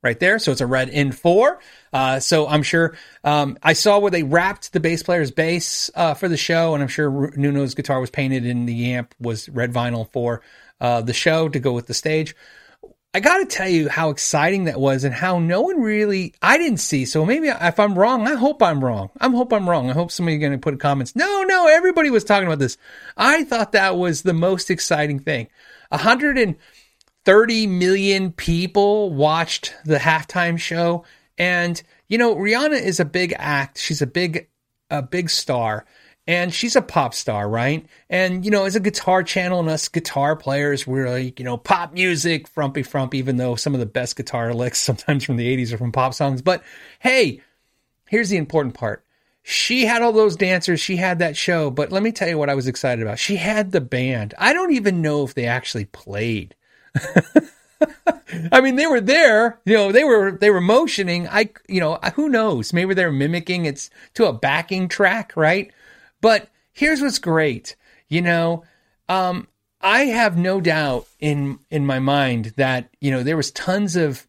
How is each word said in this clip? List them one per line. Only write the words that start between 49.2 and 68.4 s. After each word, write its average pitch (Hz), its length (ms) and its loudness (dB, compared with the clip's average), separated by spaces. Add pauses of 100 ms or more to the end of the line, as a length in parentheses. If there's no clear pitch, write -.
She - 420 0
had 233 160 2
all 233 120 2
those 214 240 4
dancers. 180 440 0
She 190 160 -4
had 180 220 -2
that 165 180 -2
show. 160 340 0
But 143 220 -4
let 196 100 0
me 220 80 0
tell 190 200 -4
you 160 80 -2
what 143 100 0
I 143 60 0
was 131 140 -2
excited 123 340 -2
about. 107 160 -6
She 202 180 -2
had 202 340 -2
the 175 120 0
band. 123 560 -4
I 247 160 2
don't 349 180 0
even 196 300 0
know 147 220 0
if 123 100 -10
they 123 100 -4
actually 117 400 -4
played 104 680 -6 (460)
<laughs> - 1500 -2
I 262 80 8
mean, 262 160 2
they 302 100 2
were 262 140 2
there, 233 640 4
you 208 100 4
know, 202 180 4
they 262 120 8
were, 208 280 4
they 208 180 4
were 185 100 4
motioning. 185 680 0
I, 214 220 0 (180)
you 185 120 0
know, 160 180 -2 (160)
who 302 140 0
knows? 214 440 0
Maybe 185 220 0
they're 175 180 0
mimicking 165 520 -2
it's 139 260 -8 (240)
to 226 120 2
a 165 60 2
backing 165 560 -2
track, 196 480 0
right? 170 360 0 (480)
But 220 280 2 (240)
here's 294 280 0
what's 269 180 -2
great. 156 580 -2 (320)
You 170 140 0
know, 170 420 0 (440)